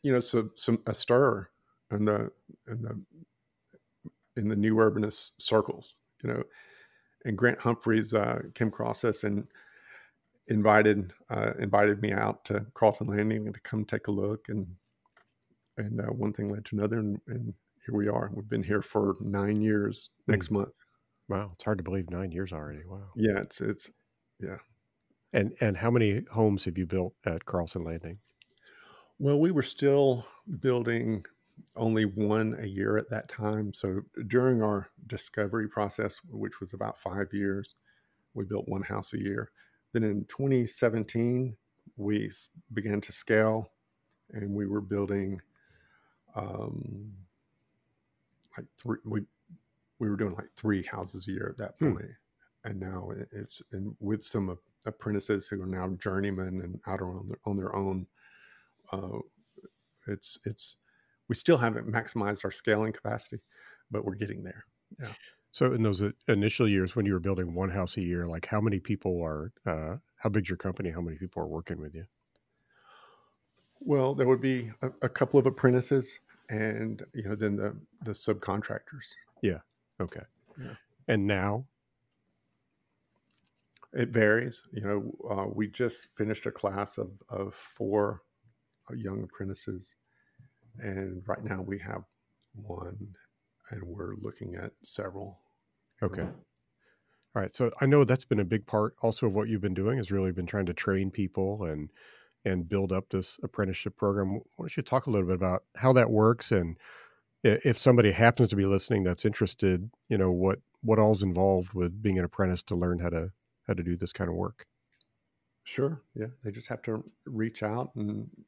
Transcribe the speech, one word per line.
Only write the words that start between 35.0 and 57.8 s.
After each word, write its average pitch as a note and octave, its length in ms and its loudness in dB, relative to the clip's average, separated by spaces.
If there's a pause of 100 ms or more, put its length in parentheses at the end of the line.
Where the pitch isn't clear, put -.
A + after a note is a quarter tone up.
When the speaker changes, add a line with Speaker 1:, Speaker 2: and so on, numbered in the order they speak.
Speaker 1:
discovery G#2+ 640 -4
process, G#2 600 -4
which G#2+ 320 -8
was F#2 120 -12
about G#2 280 -8
five F#2+ 320 -6
years, G2+ 420 -4 (600)
we G#2+ 100 -6
built G2 240 -6
one F#2+ 140 -2
house G2+ 300 -6
a - 60 -4
year. G2+ 320 -4 (420)
Then A#2 100 0
in G#2 220 0
twenty C3+ 420 0
seventeen, A#2 920 0 (400)
we G#2 300 0
s-, - 240 -12 (220)
began G#2 300 -4
to - 100 -12
scale, A2 580 2 (600)
and G2+ 220 -6
we G2+ 140 -2
were G#2 140 -2
building, G2 600 -2 (920)
um, G#2 800 -8 (1500)
like - 80 -12 (100)
three, A#2 280 -6
we, G#2+ 160 -2 (800)
we G#2+ 100 0
were G2+ 60 0
doing, G2 180 -2
like, - 220 -12
three G2+ 260 0
houses F#2+ 460 -10
a - 20 -6
year F#2+ 180 -6
at - 100 -12
that - 200 -10
Speaker 2:
Hmm. D3 140 2
Speaker 1:
point. - 180 -6 (540)
And G2+ 160 -8
now F#2+ 300 -8
it, G#2 200 -10
it's, - 400 -14
and G2 300 -8
with G2+ 240 -2
some G2+ 260 -2
a-, - 380 -14
apprentices G#2 580 -2
who G2 160 -6
are F#2 40 -8
now F#2 240 -4
journeymen F#2+ 680 -4
and F2 280 -10
out G2 120 -4
on F#2 280 -8
their, - 160 -10
on G#2 100 -4
their F#2+ 220 -4
own, F#2+ 320 -4 (840)